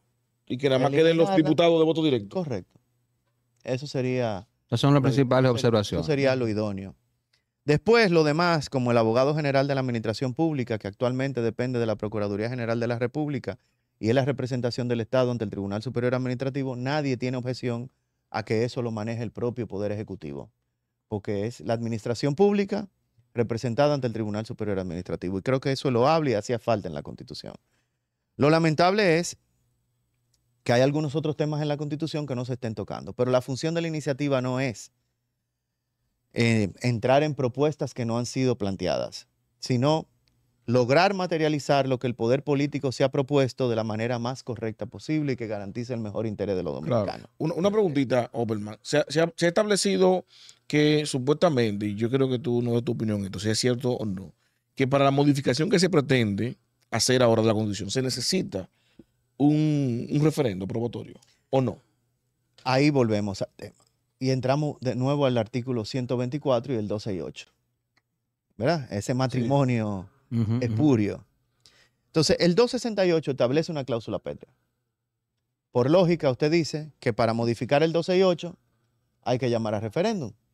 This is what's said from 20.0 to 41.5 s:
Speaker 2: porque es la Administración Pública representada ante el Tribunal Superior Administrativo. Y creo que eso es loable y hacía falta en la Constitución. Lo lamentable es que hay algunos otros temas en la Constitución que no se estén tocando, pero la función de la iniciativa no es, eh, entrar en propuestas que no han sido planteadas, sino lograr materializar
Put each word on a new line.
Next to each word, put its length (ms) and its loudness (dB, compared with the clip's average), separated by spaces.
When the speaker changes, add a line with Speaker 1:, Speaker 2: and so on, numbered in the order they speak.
Speaker 2:
porque 400 -4
es 140 -10
la 140 -4
Administración 600 -4
Pública 540 0
representada 600 0
ante 140 -2
el 40 -6
Tribunal 320 -6
Superior 360 -4
Administrativo. 580 -6
Y 40 -6
creo 180 -2
que 100 -4
eso 160 -4
es 80 0
loable 380 2
y 20 2
hacía 240 -2
falta 300 -2
en 60 -8
la 80 -8
Constitución. 520 -14
Lo 140 4
lamentable 720 4
es 160 -6
que 80 2
hay 80 6
algunos 340 2
otros 220 -2
temas 260 -2
en 60 -2
la 80 -2
Constitución 500 -6
que 80 -6
no 100 -4
se 100 -6
estén 200 -6
tocando, 380 -8
pero 180 -2
la 100 4
función 340 -4
de 80 -2
la 60 -4
iniciativa 540 -2
no 160 -2
es, 320 -6
eh, 360 2
entrar 420 2
en 120 -2
propuestas 580 -2
que 140 -6
no 100 -2
han 80 -2
sido 320 0
planteadas, 680 -4
sino 480 0
lograr 480 4
materializar 760 0